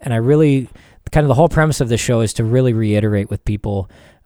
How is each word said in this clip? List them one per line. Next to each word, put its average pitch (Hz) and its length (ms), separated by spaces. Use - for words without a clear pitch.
and 117 100
I 113 40
really, 135 520
kind 151 140
of 143 40
the 131 40
whole 156 160
premise 151 320
of 120 80
this 113 100
show 117 220
is 107 120
to 117 100
really 123 300
reiterate 104 580
with 104 120
people, 101 460